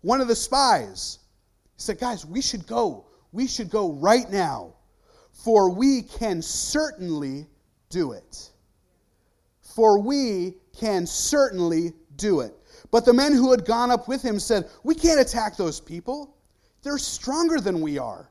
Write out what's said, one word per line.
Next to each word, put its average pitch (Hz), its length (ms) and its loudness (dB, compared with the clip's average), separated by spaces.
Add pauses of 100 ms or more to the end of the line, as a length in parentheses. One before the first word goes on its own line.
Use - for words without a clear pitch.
One 240 180 2
of 247 80 0
the 233 80 2
spies 226 800 0 (580)
said, - 220 -8
"Guys, 240 260 -6
we 180 160 -8
should 202 260 -8
go. 160 400 -4 (260)
We 254 140 -4
should 202 240 -8
go 196 220 -2
right 196 360 2
now, 139 460 -4 (560)
for 208 400 4
we 247 320 2
can 185 400 -6
certainly 160 1040 -6 (440)
do 165 200 -4
it." - 400 -18 (1080)
For 214 400 4
we 208 560 -4 (200)
can 190 300 -2
certainly 175 880 0 (240)
do 185 240 0
it. 113 140 -8 (360)
But 233 140 4
the 247 80 8
men 285 200 6
who 254 200 6
had 214 120 4
gone 233 280 0
up 240 160 -2
with 262 120 -4
him 208 200 -2
said, 202 280 -2 (140)
"We 320 140 0
can't 320 240 4
attack 226 360 0
those 165 220 -4
people. 254 580 -12 (460)
They're 285 160 -4
stronger 320 640 -2
than 180 200 -2
we 147 180 -4
are. 113 320 -10